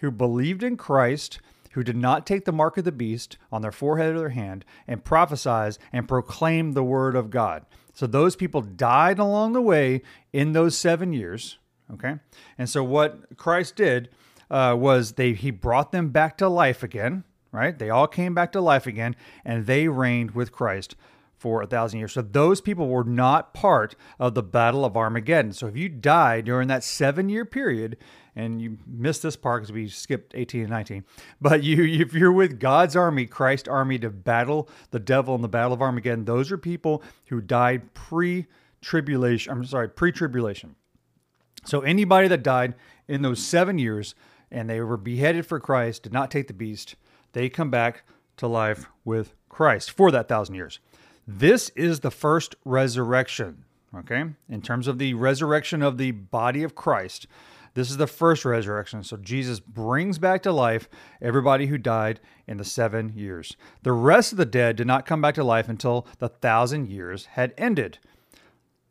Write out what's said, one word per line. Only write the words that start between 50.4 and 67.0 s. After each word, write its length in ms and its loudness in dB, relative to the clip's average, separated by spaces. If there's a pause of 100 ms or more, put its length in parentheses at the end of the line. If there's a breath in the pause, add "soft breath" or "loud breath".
years. 240 -12 (480 soft breath)
This 440 4
is 300 -2
the 100 -4
first 440 0 (100)
resurrection, 1000 0 (300)
okay? 320 -6 (220)
In 140 -10
terms 240 -6
of 120 -4
the 160 -2
resurrection 680 0
of 160 0
the 140 -2
body 500 -2
of 120 -8
Christ, 520 -4 (480 loud breath)
this 160 -4
is 80 -6
the 80 0
first 400 2
resurrection. 580 -4
So 140 -14
Jesus 420 -6
brings 580 -4
back 260 0
to 80 0
life 360 0 (320 loud breath)
everybody 460 2
who 100 -2
died 420 -2 (280 soft breath)
in 100 -10
the 80 -10
seven 500 -4
years. 440 -12 (240 soft breath)
The 100 2
rest 400 6
of 60 -4
the 80 2
dead 300 2
did 100 -2
not 180 0
come 160 -2
back 140 2
to 100 -2
life 240 2
until 380 -2 (120)
the 120 -6
thousand 580 0
years 380 -12